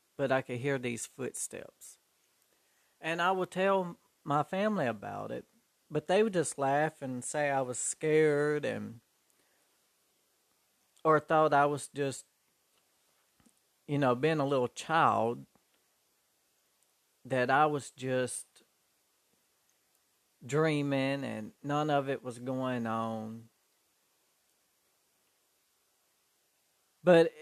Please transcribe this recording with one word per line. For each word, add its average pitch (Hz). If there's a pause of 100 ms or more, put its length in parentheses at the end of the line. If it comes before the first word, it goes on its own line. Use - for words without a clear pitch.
(160)
but 135
I 131
could 123
hear 139
these 120
footsteps. - (1040)
And 165
I 180
would 185
tell 185 (240)
my 147
family 196
about 104
it, - (460)
but 147
they 196
would 220
just 165
laugh 143
and 127
say 147
I 135
was 123
scared 151
and, 110 (2000)
or 156
thought 156
I 143
was 147
just, 139 (1600)
you 143
know, 131
being 156
a 139
little 131
child, 123 (1800)
that 127
I 147
was 147
just 127 (2000)
dreaming 139
and 110 (100)
none 147
of 139
it 139
was 120
going 127
on. 113 (3500)
But 165